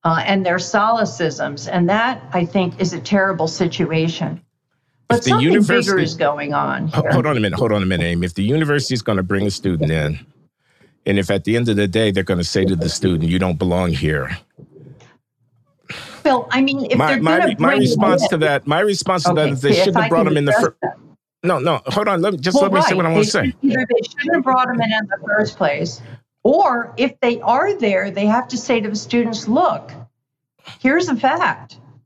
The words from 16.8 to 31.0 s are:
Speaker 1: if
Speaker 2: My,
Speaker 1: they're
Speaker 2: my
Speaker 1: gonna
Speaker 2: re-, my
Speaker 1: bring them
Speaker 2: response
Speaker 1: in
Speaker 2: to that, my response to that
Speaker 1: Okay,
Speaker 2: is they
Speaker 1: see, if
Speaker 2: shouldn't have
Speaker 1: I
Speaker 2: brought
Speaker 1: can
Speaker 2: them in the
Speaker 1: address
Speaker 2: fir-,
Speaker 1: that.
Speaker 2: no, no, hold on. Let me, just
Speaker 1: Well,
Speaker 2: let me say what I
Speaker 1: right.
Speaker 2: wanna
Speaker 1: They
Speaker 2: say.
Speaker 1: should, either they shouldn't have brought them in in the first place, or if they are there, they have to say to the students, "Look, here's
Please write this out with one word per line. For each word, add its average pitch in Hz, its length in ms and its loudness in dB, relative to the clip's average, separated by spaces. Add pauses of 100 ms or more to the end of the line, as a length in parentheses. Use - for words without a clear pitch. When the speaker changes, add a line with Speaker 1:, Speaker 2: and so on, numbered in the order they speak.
Speaker 1:
if 247 80 2
Speaker 2:
My, 294 160 2
Speaker 1:
they're 254 80 0
Speaker 2:
my - 180 4
Speaker 1:
gonna 359 100 2
Speaker 2:
re-, - 100 -2
my 165 80 2
Speaker 1:
bring 269 120 2
them - 20 -
Speaker 2:
response 185 420 2
Speaker 1:
in - 60 2
Speaker 2:
to 170 80 0
that, 151 280 0
my 151 140 2
response 190 460 0
to 180 80 2
that 156 80 2
Speaker 1:
Okay, 147 100 2
Speaker 2:
is 131 100 -4
they 143 120 4
Speaker 1:
see, - 60 4
if 185 60 4
Speaker 2:
shouldn't 202 120 0
have 220 80 2
Speaker 1:
I 226 40 -4
Speaker 2:
brought 247 100 2
Speaker 1:
can 202 140 4
Speaker 2:
them 151 40 2
in 143 80 0
the 143 60 2
Speaker 1:
address 226 160 4
Speaker 2:
fir-, - 140 -6
Speaker 1:
that. - 160 -6 (460)
Speaker 2:
no, 170 160 0
no, 147 280 0
hold 208 200 -2
on. 185 140 0
Let 160 120 0
me, 160 60 -6
just 175 160 -2
Speaker 1:
Well, 285 140 4
Speaker 2:
let - 40 0
me 294 80 4
say 190 140 2
what 180 100 0
I 160 40 0
Speaker 1:
right. 165 60 0
Speaker 2:
wanna - 100 4
Speaker 1:
They - 40 -4
Speaker 2:
say. 170 180 0
Speaker 1:
should, - 140 -4
either 254 280 0
they - 180 0
shouldn't - 280 -2
have 269 80 0
brought 254 240 2
them 240 140 -4
in 220 120 0
in 214 140 -2
the 202 200 -8
first 208 300 -2
place, 160 440 -2 (420)
or 262 520 2
if 254 240 -2
they 240 220 0
are 349 360 0
there, 196 320 0
they 196 160 -2
have 240 220 2
to 254 100 -6
say 240 220 0
to 208 100 -4
the 214 60 -6
students, 233 540 -2
"Look, 302 420 0 (880)
here's 330 300 2